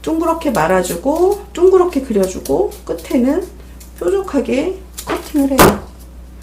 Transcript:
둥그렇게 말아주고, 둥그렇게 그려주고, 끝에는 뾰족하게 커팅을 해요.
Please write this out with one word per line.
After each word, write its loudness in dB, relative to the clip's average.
둥그렇게 -2
말아주고, 0
둥그렇게 4
그려주고, 0
끝에는 0
뾰족하게 -2
커팅을 -2
해요. 2